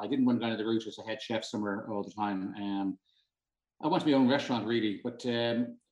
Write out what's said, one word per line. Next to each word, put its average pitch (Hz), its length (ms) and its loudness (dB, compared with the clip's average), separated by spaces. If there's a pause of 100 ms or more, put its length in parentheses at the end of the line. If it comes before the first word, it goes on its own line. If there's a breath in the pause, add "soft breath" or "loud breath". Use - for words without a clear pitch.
I 104 60 -6
didn't 131 180 2
want 120 140 4
to 113 60 -4
go 113 40 0
down 107 80 -2
the 107 80 -2
route 110 200 2
as 101 140 -10
a 98 40 -10
head 107 180 -6
chef 113 240 -4
somewhere 104 440 -4
all 101 140 -4
the 101 80 -14
time. 98 460 -4
Um, 98 400 -2 (840)
I 151 60 0
wanted 160 200 2
my 147 60 6
own 131 140 8
restaurant, 123 400 2
really. 107 340 0
But, - 260 -8
um, 117 500 0 (140)